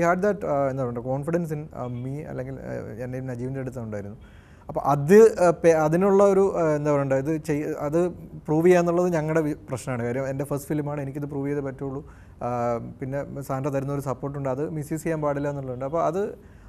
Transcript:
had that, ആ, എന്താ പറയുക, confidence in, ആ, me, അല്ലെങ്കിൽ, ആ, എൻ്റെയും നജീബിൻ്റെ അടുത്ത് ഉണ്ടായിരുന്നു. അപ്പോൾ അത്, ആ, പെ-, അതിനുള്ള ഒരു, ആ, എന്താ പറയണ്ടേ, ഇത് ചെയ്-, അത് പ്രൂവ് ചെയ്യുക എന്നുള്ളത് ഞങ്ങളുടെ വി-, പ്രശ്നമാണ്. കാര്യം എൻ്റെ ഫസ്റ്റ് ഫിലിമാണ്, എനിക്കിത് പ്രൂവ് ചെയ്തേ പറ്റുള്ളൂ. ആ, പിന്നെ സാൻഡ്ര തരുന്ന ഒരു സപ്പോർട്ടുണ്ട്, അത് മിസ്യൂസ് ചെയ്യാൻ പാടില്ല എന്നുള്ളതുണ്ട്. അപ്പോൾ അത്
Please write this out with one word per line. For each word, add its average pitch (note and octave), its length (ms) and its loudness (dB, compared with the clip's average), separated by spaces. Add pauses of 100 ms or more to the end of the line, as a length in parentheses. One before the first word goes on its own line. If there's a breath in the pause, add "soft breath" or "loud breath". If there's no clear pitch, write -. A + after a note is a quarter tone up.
had F3+ 180 4
that, G#3 200 0
ആ, C#3 260 2
എന്താ C3 120 -2
പറയുക, A#2+ 200 -4
confidence D3+ 520 -2
in, D3+ 60 -6 (140)
ആ, B2 120 -8
me, B2 260 -8 (160)
അല്ലെങ്കിൽ, C3 240 -8
ആ, A#2+ 500 -10
എൻ്റെയും B2+ 240 -8
നജീബിൻ്റെ B2+ 320 -6
അടുത്ത് B2+ 200 -8
ഉണ്ടായിരുന്നു. G#2 380 -8 (500 loud breath)
അപ്പോൾ D#3 120 -6
അത്, F3+ 640 6
ആ, F3 60 8
പെ-, E3 260 4 (120)
അതിനുള്ള G3 360 6
ഒരു, G3 380 6
ആ, D#3 140 2
എന്താ D3 180 2
പറയണ്ടേ, C#3 220 2
ഇത് D3+ 280 0
ചെയ്-, D3+ 360 -2
അത് E3 300 2 (380)
പ്രൂവ് D#3+ 180 4
ചെയ്യുക F3+ 140 8
എന്നുള്ളത് F3 340 2
ഞങ്ങളുടെ D#3 280 2
വി-, D3 160 -2 (120)
പ്രശ്നമാണ്. B2 340 -4
കാര്യം B2+ 240 -2
എൻ്റെ C3+ 160 -4
ഫസ്റ്റ് C#3 240 -4
ഫിലിമാണ്, D3 340 -4
എനിക്കിത് C#3 240 -8
പ്രൂവ് C#3 240 -4
ചെയ്തേ C#3+ 120 -2
പറ്റുള്ളൂ. C3+ 460 -8 (360 loud breath)
ആ, A#2+ 60 -4 (500)
പിന്നെ C#3 420 -8
സാൻഡ്ര C3+ 280 -4
തരുന്ന C#3 240 -2
ഒരു C#3 80 -4
സപ്പോർട്ടുണ്ട്, C3+ 480 -6
അത് C#3+ 200 -4
മിസ്യൂസ് D#3 340 -6
ചെയ്യാൻ D#3+ 180 -2
പാടില്ല C#3+ 280 -2
എന്നുള്ളതുണ്ട്. C3 360 -6
അപ്പോൾ D#3 200 -2
അത് F#3+ 320 -2 (320 loud breath)